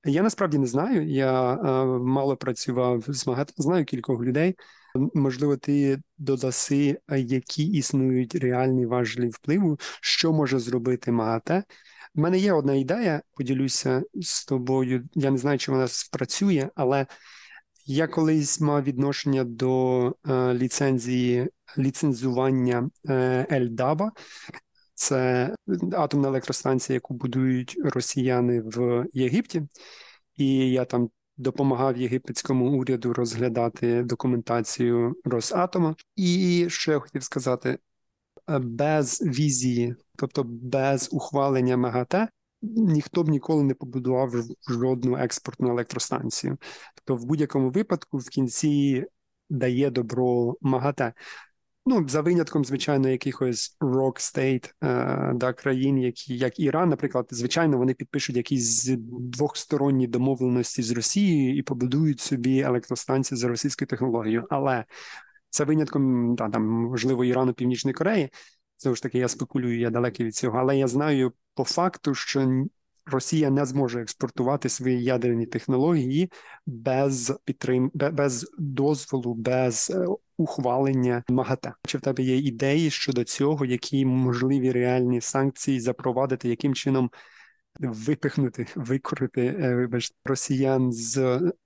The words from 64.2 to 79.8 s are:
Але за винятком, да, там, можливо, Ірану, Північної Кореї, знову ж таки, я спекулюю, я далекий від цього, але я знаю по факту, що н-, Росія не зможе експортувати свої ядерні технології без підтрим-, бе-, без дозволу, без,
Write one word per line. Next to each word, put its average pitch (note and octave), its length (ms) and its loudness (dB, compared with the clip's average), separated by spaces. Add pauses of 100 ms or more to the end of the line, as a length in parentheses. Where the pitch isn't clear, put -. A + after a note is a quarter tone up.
Але C3+ 340 0 (640)
за - 140 0
винятком, C3+ 720 2
да, A2+ 140 -2
там, G#2+ 180 0
можливо, A#2+ 580 0
Ірану, B2 280 2
Північної B2+ 420 -2
Кореї, G3 340 0 (500)
знову B2+ 180 0
ж - 60 -12
таки, B2+ 160 -2
я B2 100 2
спекулюю, B2 520 -2
я A#2 100 0
далекий A#2+ 360 -2
від A2 80 -6
цього, A#2+ 240 -2
але C3+ 200 2
я C3+ 100 2
знаю C3+ 440 2 (220)
по C3 100 -2
факту, F3 500 -2
що - 260 -2
н-, C3 280 0 (380)
Росія C#3+ 440 0
не C#3 140 2
зможе B2+ 380 -2
експортувати B2+ 680 -2
свої B2+ 340 0
ядерні A#2+ 440 0
технології C#3+ 840 0 (360)
без C3 800 0
підтрим-, B2+ 500 0
бе-, D3 160 0
без C#3+ 480 -2
дозволу, C#3 760 -2
без, B2 600 0